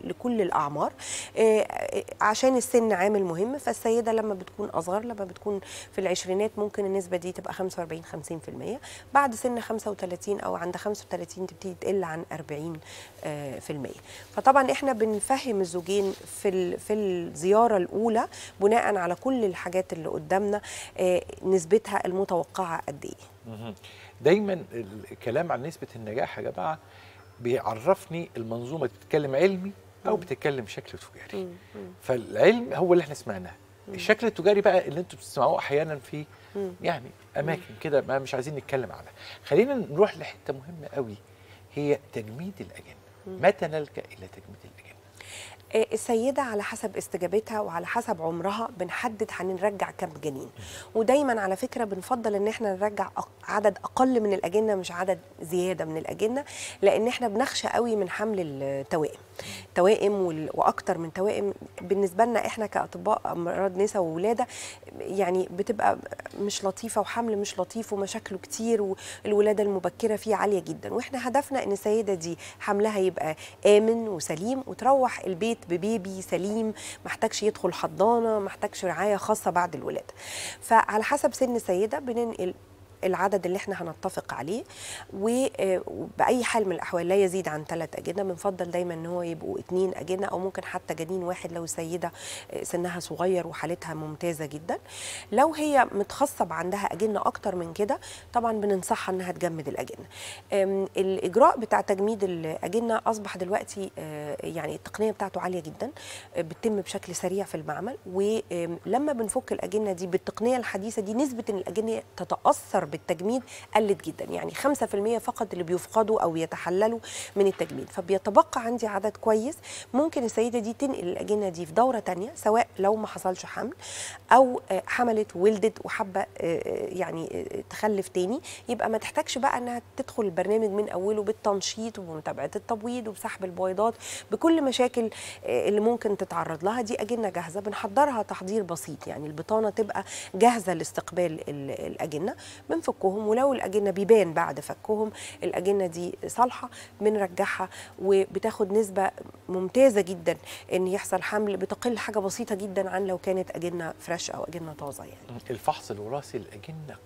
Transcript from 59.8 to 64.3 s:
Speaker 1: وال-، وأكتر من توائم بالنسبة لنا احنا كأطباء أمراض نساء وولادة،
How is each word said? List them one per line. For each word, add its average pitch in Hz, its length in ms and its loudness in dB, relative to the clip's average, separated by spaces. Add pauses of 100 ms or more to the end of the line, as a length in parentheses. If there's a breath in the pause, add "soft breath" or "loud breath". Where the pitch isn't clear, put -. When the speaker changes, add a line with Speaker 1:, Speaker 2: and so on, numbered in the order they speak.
Speaker 1:
وال-، 156 320 -2
وأكتر - 440 2
من 165 160 -6
توائم 202 400 0 (280)
بالنسبة 190 440 4
لنا 240 200 2
احنا 220 200 -4
كأطباء - 560 -2 (100)
أمراض 175 460 -2
نساء 208 240 2
وولادة، 190 460 0 (520 loud breath)